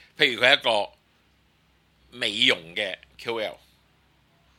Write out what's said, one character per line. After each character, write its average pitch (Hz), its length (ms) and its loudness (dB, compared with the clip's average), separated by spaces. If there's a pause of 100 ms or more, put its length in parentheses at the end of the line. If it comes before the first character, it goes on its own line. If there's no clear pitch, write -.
(180)
譬 135 160 2
如 107 80 -4
佢 123 60 4
係 143 100 6
一 - 40 -14
個 107 280 0 (1200)
美 120 360 -2
容 87 280 0
嘅 98 240 -6 (200)
Q 117 180 -6
L， 104 240 -8 (1000)